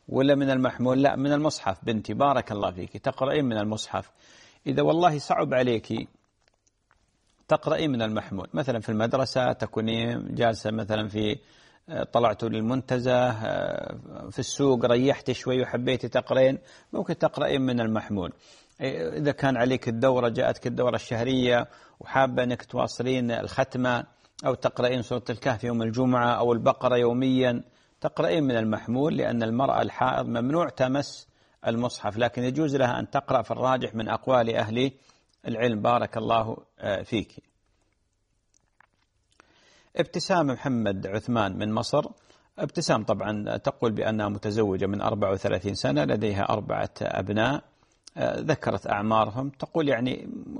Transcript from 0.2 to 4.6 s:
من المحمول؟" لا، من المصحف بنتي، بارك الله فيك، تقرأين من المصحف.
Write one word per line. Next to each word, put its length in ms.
من 160
المحمول؟" 520
لا، 140
من 160
المصحف 520
بنتي، 300
بارك 380
الله 180
فيك، 260
تقرأين 480
من 140
المصحف. 520